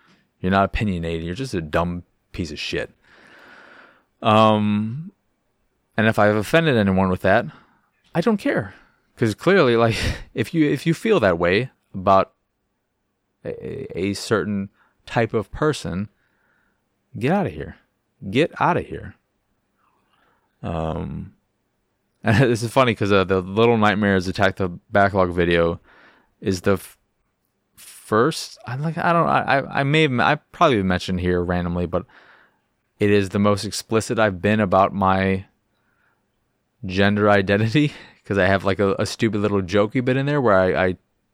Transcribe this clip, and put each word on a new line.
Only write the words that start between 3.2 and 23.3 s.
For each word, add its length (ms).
Um, 880
and 100
if 100
I've 180
offended 420
anyone 320
with 120
that, 240
I 60
don't 160
care. 360
'Cause 180
clearly, 400
like, 220
<laughs> 180
if 200
you, 160
if 160
you 80
feel 260
that 180
way 340
about 400
a, 540
a 140
certain 560
type 280
of 180
person, 580
get 140
outta 180
here. 280
Get 300
outta 220
here. 340
Um, 720
<laughs> 420
and 280
this 120
is 80
funny 220
'cause, 180
uh, 120
the 180